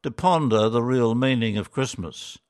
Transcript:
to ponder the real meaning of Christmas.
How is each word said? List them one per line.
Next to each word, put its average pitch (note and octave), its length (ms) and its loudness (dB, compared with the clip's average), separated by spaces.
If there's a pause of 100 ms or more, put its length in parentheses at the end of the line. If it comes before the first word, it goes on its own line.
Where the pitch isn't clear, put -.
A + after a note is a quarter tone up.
to C3 80 -4
ponder B2+ 580 2
the A#2 140 0
real A#2+ 320 2
meaning A#2+ 420 0
of G2+ 140 -6
Christmas. - 640 -8 (120)